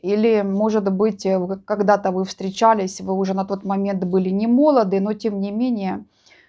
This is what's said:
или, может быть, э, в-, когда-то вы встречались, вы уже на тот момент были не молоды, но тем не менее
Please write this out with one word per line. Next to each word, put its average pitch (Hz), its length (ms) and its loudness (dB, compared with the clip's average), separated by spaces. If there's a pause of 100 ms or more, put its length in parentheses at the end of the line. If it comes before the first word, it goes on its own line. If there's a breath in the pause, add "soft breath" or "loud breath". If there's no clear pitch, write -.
или, 214 400 2
может 202 480 0
быть, 202 360 0
э, 190 120 2
в-, 190 260 -6
когда-то 202 480 2
вы 185 120 0
встречались, 196 760 0
вы 190 100 -4
уже 190 220 -2
на 196 100 -2
тот 196 200 -8
момент 196 400 -2
были 185 260 0
не 202 160 0
молоды, 240 540 4
но 208 120 -2
тем 208 280 -4
не 202 100 -4
менее 208 560 -4 (420 soft breath)